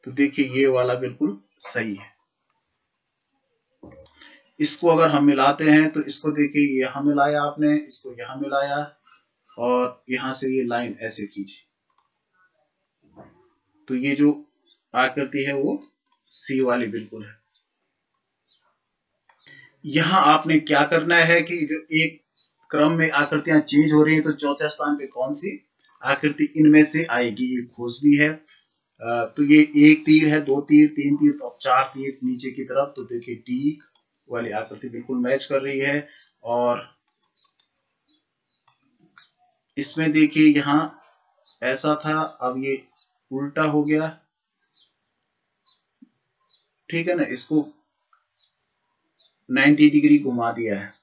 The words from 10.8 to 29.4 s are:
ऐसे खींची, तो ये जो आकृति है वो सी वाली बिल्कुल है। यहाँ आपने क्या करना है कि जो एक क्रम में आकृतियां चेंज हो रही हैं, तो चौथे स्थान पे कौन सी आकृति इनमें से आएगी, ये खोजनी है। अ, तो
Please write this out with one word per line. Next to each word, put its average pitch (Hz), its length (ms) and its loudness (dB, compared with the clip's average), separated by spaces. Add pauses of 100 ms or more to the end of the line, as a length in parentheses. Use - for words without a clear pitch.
ऐसे 110 260 -10
खींची, - 400 -16 (2250)
तो 131 60 -4
ये 135 200 -2
जो 147 320 0 (480)
आकृति 131 500 -2
है 139 100 -4
वो 143 260 -4 (480)
सी - 320 -6
वाली 123 260 0
बिल्कुल 107 380 -12
है। - 140 -20 (2500)
यहाँ 160 340 0 (140)
आपने 156 240 2
क्या 147 240 0
करना 165 340 0
है 165 260 4
कि 165 240 -6
जो 151 260 -8
एक 160 280 -2 (500)
क्रम 151 220 2
में 160 180 0
आकृतियां 151 500 0
चेंज 151 320 2
हो 151 100 6
रही 156 120 4
हैं, 151 80 2
तो 151 100 -2
चौथे 143 360 -4
स्थान 147 280 -4
पे 139 100 -10
कौन 131 260 -6
सी 202 380 -10 (320)
आकृति 143 540 -2
इनमें 151 280 8
से 160 200 -2
आएगी, 123 520 -4
ये 120 60 -6
खोजनी 123 540 0
है। 151 120 2 (720)
अ, 117 220 -4
तो - 180 -6